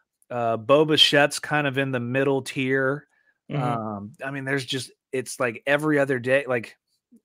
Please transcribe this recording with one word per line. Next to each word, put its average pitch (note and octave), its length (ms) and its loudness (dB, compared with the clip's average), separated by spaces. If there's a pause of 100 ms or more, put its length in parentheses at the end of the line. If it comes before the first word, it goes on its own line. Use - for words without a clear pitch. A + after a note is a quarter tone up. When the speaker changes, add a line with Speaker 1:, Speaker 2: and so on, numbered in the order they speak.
(300)
Speaker 1:
Uh, A#2 260 -2
Bo C#3 280 4
Bichette's D3 540 4
kind D3 280 -2
of C3 120 -2
in C3+ 140 -2
the B2 80 -2
middle C3+ 420 0
tier. C3+ 640 -2 (420)
Speaker 2:
Mm-hmm. D3 120 -4
Speaker 1:
Um, A2 500 -4 (120)
I C3+ 60 -8
mean, C#3 140 -8
there's C3+ 200 -2
just, B2+ 260 -6 (220)
it's C3 280 -6
like A#2 260 -2
every D3 320 2
other C3+ 200 0
day, C3 280 0
like, B2 300 -4 (480)